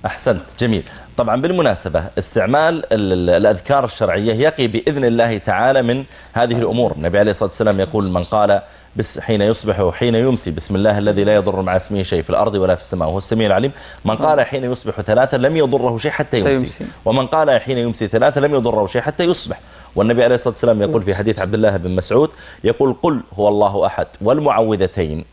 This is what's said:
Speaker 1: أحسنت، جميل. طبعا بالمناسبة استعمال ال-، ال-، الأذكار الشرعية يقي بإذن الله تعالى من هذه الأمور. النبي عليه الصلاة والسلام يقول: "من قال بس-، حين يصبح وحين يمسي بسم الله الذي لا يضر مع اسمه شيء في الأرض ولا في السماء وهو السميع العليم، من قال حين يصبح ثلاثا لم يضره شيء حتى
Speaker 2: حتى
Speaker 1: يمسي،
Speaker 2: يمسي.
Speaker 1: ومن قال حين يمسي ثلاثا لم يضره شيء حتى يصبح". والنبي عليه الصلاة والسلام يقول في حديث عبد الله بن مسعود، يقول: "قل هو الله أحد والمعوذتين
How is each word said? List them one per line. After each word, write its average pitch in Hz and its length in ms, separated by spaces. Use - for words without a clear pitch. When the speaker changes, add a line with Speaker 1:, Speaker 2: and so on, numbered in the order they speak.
Speaker 1:
أحسنت، 95 360
جميل. 110 240
طبعا 120 240
بالمناسبة 117 600
استعمال 143 560
ال-، 156 80
ال-، 90 160
الأذكار 107 560
الشرعية 104 480
يقي 139 340
بإذن 131 380
الله 117 320
تعالى 117 440
من 123 220
هذه 120 260
الأمور. 117 320
النبي 85 280
عليه 104 120
الصلاة 98 180
والسلام 104 300
يقول: 95 320
"من 87 120
قال 101 380
بس-، - 240
حين 107 220
يصبح 104 380
وحين 113 360
يمسي 117 360
بسم 85 240
الله 104 220
الذي 101 260
لا 107 120
يضر 95 260
مع 92 140
اسمه 98 280
شيء 90 180
في - 80
الأرض 104 260
ولا 92 200
في 87 60
السماء 85 260
وهو 85 100
السميع 110 300
العليم، 104 240
من 107 100
قال 147 260
حين 131 300
يصبح 113 300
ثلاثا 127 360
لم 143 200
يضره 123 400
شيء 143 140
حتى 131 280
Speaker 2:
حتى 107 100
Speaker 1:
يمسي، 135 100
Speaker 2:
يمسي. - 260
Speaker 1:
ومن 131 220
قال 143 340
حين 127 160
يمسي 117 300
ثلاثا 135 320
لم 143 160
يضره 110 320
شيء 120 140
حتى 151 220
يصبح". - 360
والنبي 117 280
عليه 123 120
الصلاة 120 180
والسلام 110 280
يقول 104 220
في 95 120
حديث 104 240
عبد 95 140
الله 107 240
بن 90 180
مسعود، 123 340
يقول: 120 400
"قل 151 180
هو 104 140
الله 101 380
أحد 90 220
والمعوذتين 104 1120